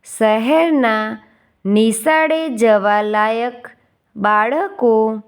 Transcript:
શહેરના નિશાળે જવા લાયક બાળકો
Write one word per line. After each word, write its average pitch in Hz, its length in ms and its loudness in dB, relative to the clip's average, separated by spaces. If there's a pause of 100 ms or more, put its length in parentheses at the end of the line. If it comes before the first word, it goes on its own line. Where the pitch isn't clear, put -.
(180)
શહેરના 226 1000 0 (460)
નિશાળે 302 840 0
જવા 208 540 2
લાયક 220 680 -4 (480)
બાળકો 220 1120 0